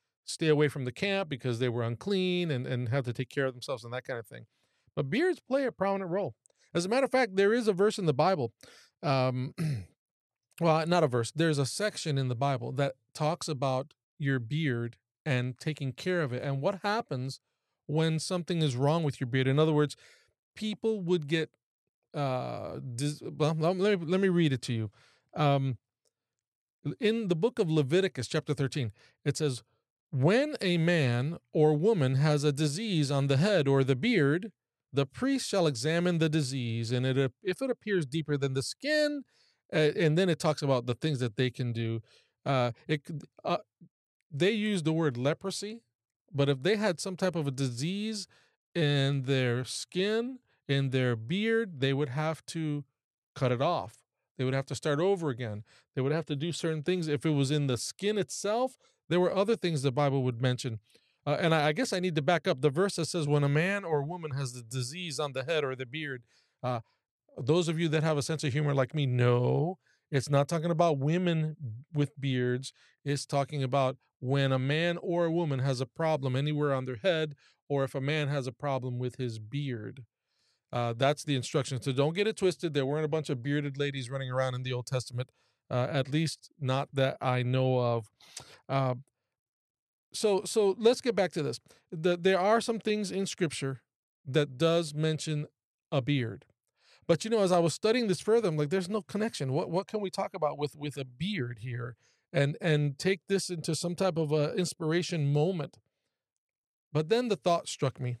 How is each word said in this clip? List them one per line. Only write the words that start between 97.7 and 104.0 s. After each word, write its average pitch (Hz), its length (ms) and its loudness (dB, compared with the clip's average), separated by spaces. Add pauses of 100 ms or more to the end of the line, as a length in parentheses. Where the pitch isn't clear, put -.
studying 226 360 2
this 180 120 0
further, 220 280 2
I'm 156 80 0
like, 147 140 0
"There's 180 180 0
no 202 140 -2
connection. 202 500 -4
What, 160 180 -2
what 185 160 -2
can 214 140 -6
we 196 100 -4
talk 202 240 -4
about 147 240 -2
with, 147 160 -4
with 147 220 -8
a 139 80 -6
beard 127 560 -4
here 120 360 -8 (360)
and, 143 280 2
and 147 380 2
take 190 300 0
this 190 220 0
into 165 240 -4
some 175 200 -4
type 185 220 0